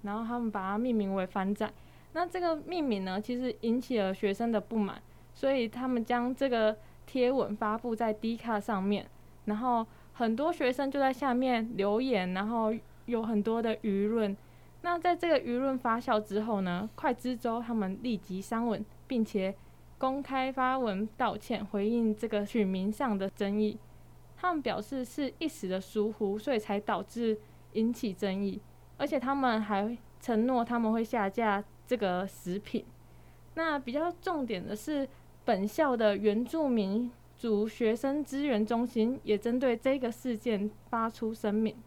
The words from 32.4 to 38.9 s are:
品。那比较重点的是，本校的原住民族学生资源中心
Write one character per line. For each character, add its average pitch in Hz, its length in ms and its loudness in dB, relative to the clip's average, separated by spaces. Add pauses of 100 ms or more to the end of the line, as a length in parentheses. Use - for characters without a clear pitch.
品。 - 260 -4 (680)
那 320 240 0
比 262 120 -8
较 320 200 0 (100)
重 311 240 -2
点 196 180 -4
的 208 120 -6
是， 277 320 -2 (380)
本 208 220 2
校 269 300 2
的 214 180 6
原 208 300 2
住 311 240 0
民 226 420 2 (240)
族 220 320 2
学 220 280 2
生 277 280 0
资 277 220 -2
源 220 180 2
中 233 220 0
心 240 380 0